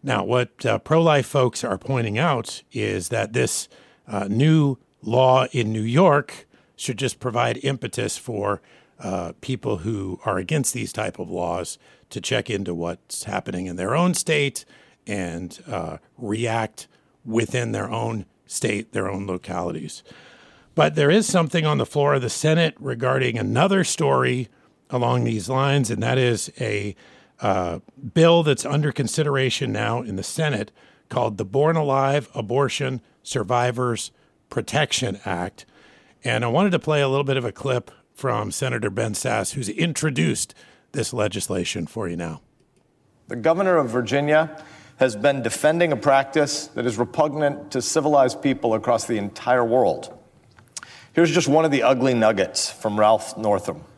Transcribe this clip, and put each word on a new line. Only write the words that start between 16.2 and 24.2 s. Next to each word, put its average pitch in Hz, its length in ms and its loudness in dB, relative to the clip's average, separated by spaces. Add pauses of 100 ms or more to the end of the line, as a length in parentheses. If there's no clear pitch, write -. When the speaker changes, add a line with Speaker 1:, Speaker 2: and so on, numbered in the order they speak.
Speaker 1:
within 117 460 -2
their 104 180 -4
own 113 340 -4 (220)
state, 110 460 -4
their 98 180 -2
own 98 160 -6
localities. 87 760 -8 (720)
But 151 200 4
there 147 160 4
is 214 160 4
something 165 400 2
on 151 120 2
the 120 160 -4
floor 143 200 2
of 135 80 0
the 123 80 -4
Senate 156 500 2
regarding 127 560 0
another 143 480 2
story 127 640 0 (400)